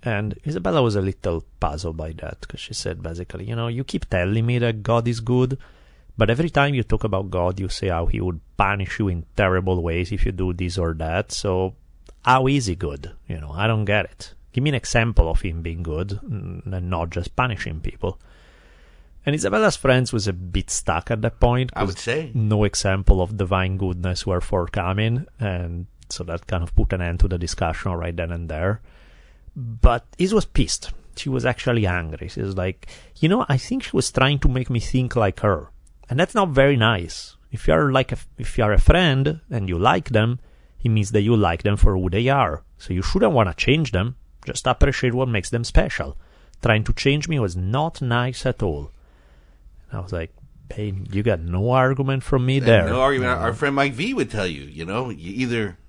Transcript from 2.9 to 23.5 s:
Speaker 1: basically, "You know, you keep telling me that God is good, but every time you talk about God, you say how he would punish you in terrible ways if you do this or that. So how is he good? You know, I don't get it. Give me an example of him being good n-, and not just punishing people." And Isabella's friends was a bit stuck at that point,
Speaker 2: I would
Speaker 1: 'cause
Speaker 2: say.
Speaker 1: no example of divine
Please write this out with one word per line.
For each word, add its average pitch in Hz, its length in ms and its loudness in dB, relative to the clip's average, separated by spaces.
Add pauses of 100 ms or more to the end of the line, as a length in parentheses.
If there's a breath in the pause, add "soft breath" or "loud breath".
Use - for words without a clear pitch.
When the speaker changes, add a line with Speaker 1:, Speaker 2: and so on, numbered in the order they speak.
Speaker 1:
basically, 87 460 -10
"You 117 80 -6
know, 117 120 -4
you 120 160 -6
keep - 260 -6
telling 95 340 2
me 120 140 2
that 117 240 0
God 117 260 2
is 117 120 -4
good, 127 360 0 (640 soft breath)
but 107 100 4
every 139 220 2
time 143 240 2
you 123 80 0
talk - 220 0
about 98 260 -2
God, 92 280 0
you 95 120 -4
say - 180 -4
how 85 160 0
he 104 160 0
would 90 200 -4 (180)
punish 98 400 2
you 107 100 2
in 85 160 -4 (100)
terrible 92 480 2
ways 85 300 -2
if - 140 2
you 101 60 0
do 92 200 -2
this 90 240 -4
or 82 160 0
that. 80 400 -4
So 92 400 -2 (500)
how 131 260 4
is 139 180 2
he 90 80 -2
good? 71 380 -8 (140)
You 82 140 -10
know, 73 120 -12
I 92 140 -2
don't 110 200 0
get 101 180 2
it. - 300 -16 (200)
Give 123 80 0
me 151 80 2
an 139 60 0
example 113 520 2
of 82 120 2
him 82 220 -6
being 82 200 -8
good 87 400 -6
n-, 95 400 -8 (100)
and 90 160 -6
not 85 220 -2
just - 240 -6
punishing 107 460 -4
people." - 400 -6 (1040 soft breath)
And 143 80 0
Isabella's 208 400 2
friends 127 380 2
was 104 160 -2
a 98 40 -2
bit 90 380 -4
stuck - 400 -2
at 110 120 -2
that 117 180 -2
point, 123 340 2
Speaker 2:
I 104 80 -4
would 95 140 -2
Speaker 1:
'cause - 80 -14
Speaker 2:
say. 135 300 -4
Speaker 1:
no 107 280 2
example 95 580 2
of 95 160 -2
divine 92 420 0